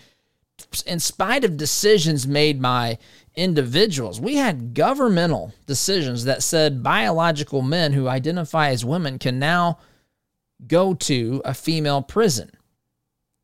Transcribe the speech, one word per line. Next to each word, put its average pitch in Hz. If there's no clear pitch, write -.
In 175
spite 233
of 175
decisions 151
made 143
by 123
individuals, 147
we 226
had 143
governmental 170
decisions 135
that 131
said 151
biological 165
men 147
who 135
identify 151
as 123
women 139
can 127
now 170
go 180
to 127
a 135
female 147
prison, 143